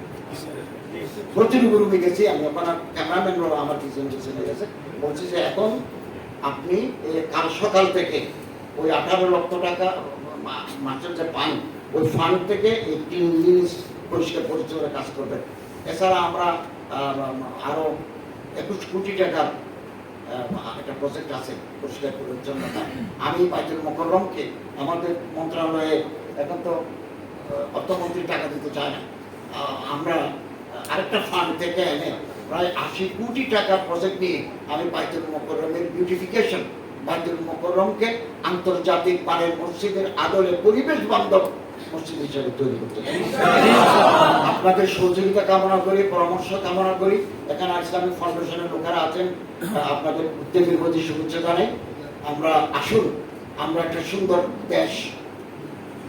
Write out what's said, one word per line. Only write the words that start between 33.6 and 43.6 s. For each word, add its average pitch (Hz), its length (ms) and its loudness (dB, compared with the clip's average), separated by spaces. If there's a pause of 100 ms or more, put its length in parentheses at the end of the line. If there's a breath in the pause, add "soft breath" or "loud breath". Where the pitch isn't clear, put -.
প্রজেক্ট 185 340 0
নিয়ে 165 240 0 (240)
আমি 165 200 -2
বাইতুল 160 320 -4 (100)
মোকাররমের 160 640 -2
বিউটিফিকেশন, 185 680 0 (420)
বাইতুল 170 400 -2
মোকাররমকে 196 720 2 (260)
আন্তর্জাতিক 180 840 2
মানের 165 340 2
মসজিদের 190 460 -2 (120)
আদলে 180 460 4
পরিবেশ 262 360 6 (100)
বান্ধব 196 420 4 (420)
মসজিদ 160 280 -8
হিসেবে 135 360 -2
তৈরি 127 240 0
করতে - 200 -6
চাই। - 180 -2 (1200)